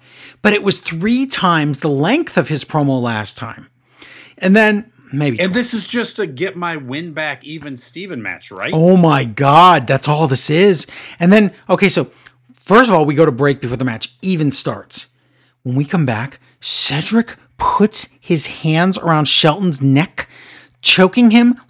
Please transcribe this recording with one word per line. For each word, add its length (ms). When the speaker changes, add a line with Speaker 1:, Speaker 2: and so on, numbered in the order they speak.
Speaker 1:
but 120
it 100
was 160
three 460
times 540
the 100
length 480
of 100
his 160
promo 380
last 360
time. 300
And 180
then 360
maybe 280
Speaker 2:
And 120
Speaker 1:
twice. 20
Speaker 2:
this 200
is 140
just 320
a 80
get 280
my 220
win 360
back, 300
even 340
Steven 440
match, 300
right? 220
Speaker 1:
Oh 220
my 300
God, 640
that's 200
all 200
this 220
is. 380
And 140
then, 200
okay, 200
so 200
first 360
of 60
all, 100
we 100
go 100
to 60
break 280
before 180
the 80
match 360
even 300
starts. 560
When 120
we 100
come 200
back, 340
Cedric 760
puts 500
his 240
hands 360
around 300
Shelton's 540
neck, 480
choking 500
him 280